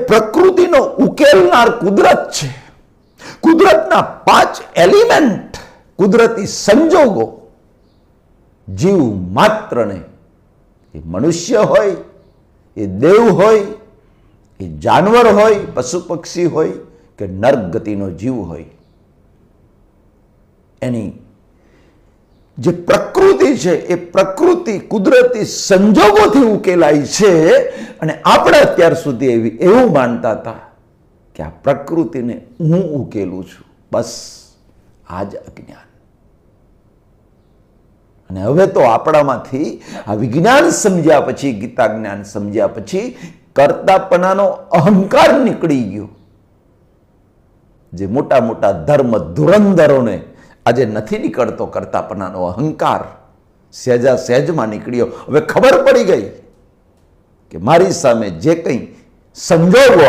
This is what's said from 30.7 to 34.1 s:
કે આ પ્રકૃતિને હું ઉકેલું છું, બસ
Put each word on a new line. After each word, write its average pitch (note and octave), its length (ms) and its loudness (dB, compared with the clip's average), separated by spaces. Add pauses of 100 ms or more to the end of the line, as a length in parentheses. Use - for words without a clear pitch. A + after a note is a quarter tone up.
કે - 80 -14
આ D#2 100 -12 (120)
પ્રકૃતિને C3+ 680 -4 (240)
હું E3+ 240 0 (160)
ઉકેલું F#2 520 -8
છું, - 140 -20 (280)
બસ A2+ 180 -4 (1080)